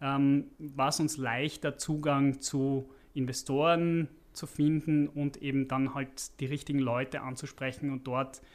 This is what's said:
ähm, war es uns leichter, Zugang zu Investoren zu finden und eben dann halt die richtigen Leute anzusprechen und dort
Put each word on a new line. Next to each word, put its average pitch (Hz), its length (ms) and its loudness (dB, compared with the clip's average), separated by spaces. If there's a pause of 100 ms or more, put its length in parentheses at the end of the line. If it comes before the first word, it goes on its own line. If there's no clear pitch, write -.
ähm, 139 460 4 (120)
war 135 300 -2
es 147 100 0
uns 151 180 0
leichter, 139 600 -2
Zugang 143 640 2
zu 135 500 0 (240)
Investoren 156 920 2 (240)
zu - 140 -12
finden 151 640 2
und 143 280 -4
eben 135 320 -2
dann 131 260 0
halt - 460 -8
die 135 60 -2
richtigen 143 340 -2
Leute 131 420 0
anzusprechen 131 680 -6
und 131 160 -6
dort 131 360 -4 (120)